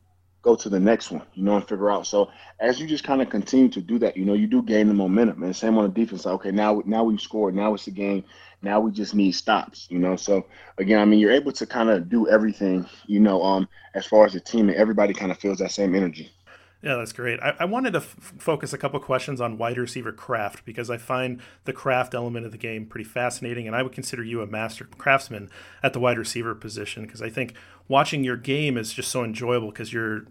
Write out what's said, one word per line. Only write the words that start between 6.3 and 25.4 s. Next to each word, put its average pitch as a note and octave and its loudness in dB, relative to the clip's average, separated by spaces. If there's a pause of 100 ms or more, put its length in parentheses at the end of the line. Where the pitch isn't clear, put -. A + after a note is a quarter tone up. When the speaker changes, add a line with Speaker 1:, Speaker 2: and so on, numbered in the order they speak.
Speaker 1:
okay, F#2+ -6
now, G#2+ 2
now A2 0
we've A2 2
scored. G#2 -2
Now G#2 0
it's G2 -8
a G#2+ -10
game. G2 -4 (400)
Now G2+ 0
we A2 2
just G2+ -6
need G2 4
stops, - -2
you F2+ -2
know? F2+ 2
So, G2 0 (320)
again, G2+ 4
I G#2 4
mean, G#2+ 8
you're G#2 6
able C#3 2
to - -6
kinda A2+ 2
do G#2 0
everything, G#2 2 (200)
you G#2 2
know, G2 6
um, F#2+ 2 (280)
as F#2+ -6
far G#2+ 8
as G2 -4
the F2+ -6
team, A2 2
and F2+ 2
everybody G#2 2
kinda F#2 -4
feels F#2+ -4
that F#2 -4
same F#2+ 0
energy. D#2+ -2 (520)
Speaker 2:
Yeah, C#3 -2
that's A#2 -8
great. A#2+ -6
I, D3 -2
I E3 0
wanted G#3+ -2
to D#3 0
f-, - -20
focus D3+ -4
a D3 -12
couple C#3 -4
questions B2+ -4
on A2+ -4
wide A#2 -4
receiver A#2+ -8
craft, G#2+ -6
because A#2+ -10
I A#2 -6
find B2+ -4 (240)
the C3+ -6
craft B2+ 0
element A#2+ -6
of A2 -12
the A2 -16
game A2 -8
pretty A2 -14
fascinating, A#2+ -6
and A2 -6
I B2 0
would B2+ -6
consider B2 -10
you A2+ -6
a G#2 -6
master A2 -8
craftsman A#2+ -2 (340)